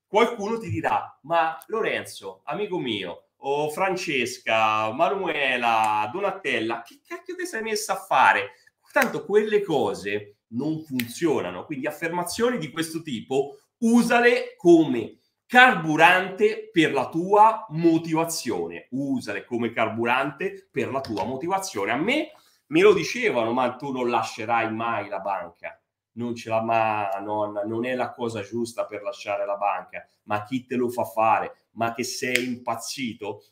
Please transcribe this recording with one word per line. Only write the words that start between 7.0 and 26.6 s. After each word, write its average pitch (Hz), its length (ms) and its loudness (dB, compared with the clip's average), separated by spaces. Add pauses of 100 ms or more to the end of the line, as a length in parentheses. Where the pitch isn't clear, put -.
cacchio 359 300 -12
ti 349 80 -8
sei 233 160 -6
messa 214 320 -4
a - 100 -8
fare?" 101 520 4 (360)
Tanto 247 320 2
quelle 214 400 2
cose 104 840 -2
non 156 340 -4
funzionano. 117 840 -2
Quindi 143 240 -8
affermazioni 180 680 -4
di 151 140 -8
questo 160 300 -6
tipo 135 580 -4 (180)
usale 240 800 4
come 151 600 6 (300)
carburante 185 1200 6
per 156 220 4
la 127 160 0
tua 208 600 6
motivazione. 160 1200 0
Usale 127 540 -4
come 117 260 -2
carburante 123 960 -2
per 113 220 -4
la 135 100 -4
tua 101 220 -4
motivazione. 135 680 -4
A 127 60 0
me 254 360 -2 (340)
me 160 140 2
lo 202 120 10
dicevano: 156 580 0
"Ma 123 240 0
tu 143 160 -8
non 123 200 -2
lascerai 113 600 -2
mai 110 380 -4
la 98 80 -8
banca. 90 640 -8 (300)
Non 117 240 -6
ce 117 140 -12
la, 110 120 0